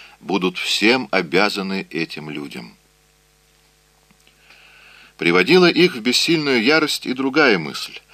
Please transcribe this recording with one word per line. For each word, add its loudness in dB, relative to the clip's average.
будут -4
всем 0
обязаны -2
этим -8
людям. -14
Приводила 4
их 2
в -10
бессильную 0
ярость 0
и -4
другая 2
мысль – -10